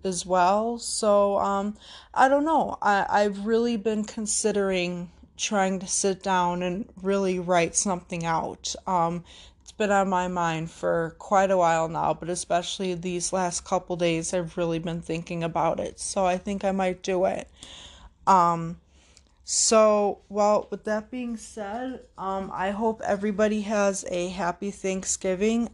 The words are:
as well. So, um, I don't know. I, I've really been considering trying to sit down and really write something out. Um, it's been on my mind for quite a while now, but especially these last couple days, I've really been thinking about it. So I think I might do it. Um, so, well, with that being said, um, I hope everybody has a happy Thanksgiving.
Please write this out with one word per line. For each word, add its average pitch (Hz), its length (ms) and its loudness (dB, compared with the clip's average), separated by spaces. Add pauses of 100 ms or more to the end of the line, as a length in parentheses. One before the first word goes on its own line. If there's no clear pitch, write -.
as 185 200 -4
well. 196 540 2
So, 202 640 2
um, 196 360 -2 (380)
I 262 140 6
don't 285 180 4
know. 285 340 2
I, 196 300 2
I've 202 380 0
really 233 300 2
been 214 260 -2
considering 190 1080 -2 (260)
trying 190 440 0
to 185 80 -10
sit 190 340 -2
down 180 400 0
and 180 260 -2 (140)
really 190 380 0
write 170 360 2
something 180 480 -2
out. 165 520 -4 (100)
Um, 170 380 0 (380)
it's - 100 -20
been 208 200 -2
on 196 180 2
my 180 180 2
mind 170 420 -2
for 170 500 -2
quite 196 300 4
a 190 80 4
while 165 300 4
now, 156 260 0
but 160 160 -6
especially 180 640 -2
these 175 400 -4
last 180 320 -2
couple 180 300 -2
days, 165 380 0
I've 175 240 -4
really 170 220 0
been 165 220 -4
thinking 170 420 -6
about 165 360 0
it. - 200 -8
So - 260 -2
I 180 120 2
think 196 260 -6
I 196 80 0
might 185 300 -2
do 185 240 0
it. - 240 -4 (800)
Um, 170 520 4 (640)
so, 214 760 4 (100)
well, 208 400 2
with 196 140 -10
that 214 260 -4
being 240 280 -8
said, 226 640 -10 (160)
um, 190 360 -6
I 190 180 -2
hope 220 340 -2
everybody 208 560 0
has 202 480 0
a 180 200 -2
happy 180 400 -4
Thanksgiving. 196 1040 -2